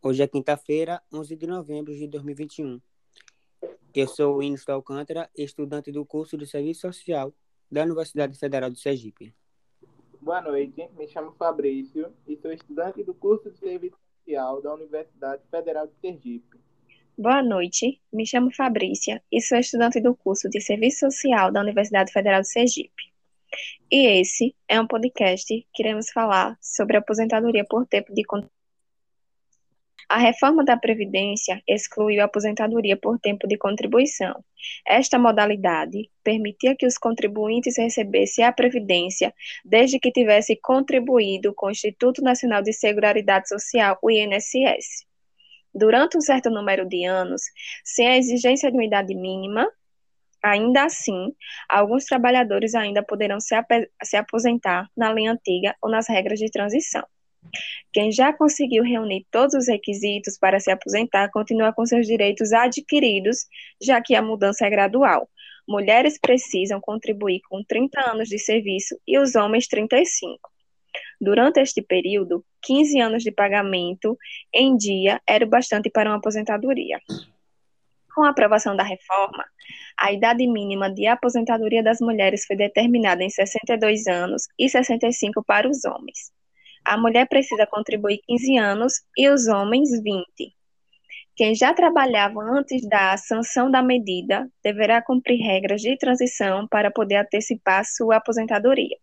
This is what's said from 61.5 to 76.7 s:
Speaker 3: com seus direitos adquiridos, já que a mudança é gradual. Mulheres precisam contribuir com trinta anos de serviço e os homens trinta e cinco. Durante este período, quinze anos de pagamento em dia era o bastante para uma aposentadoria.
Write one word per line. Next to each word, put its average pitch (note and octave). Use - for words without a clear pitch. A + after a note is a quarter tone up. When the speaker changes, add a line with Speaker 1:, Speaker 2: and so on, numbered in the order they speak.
Speaker 3:
com A#3
seus A#3
direitos G#3
adquiridos, A#3+
já A#3+
que A#3+
a G#3+
mudança G#3+
é G3+
gradual. G3+
Mulheres G#3+
precisam G3+
contribuir G#3
com G3
trinta B3
anos A3
de G#3
serviço G3+
e C4+
os C4
homens A3
trinta A3
e F4
cinco. -
Durante A#3
este C4+
período, F#3
quinze C#4+
anos A3+
de A3
pagamento G3
em C4
dia G3+
era A3
o A3
bastante A3
para G#3+
uma G#3+
aposentadoria. G#3+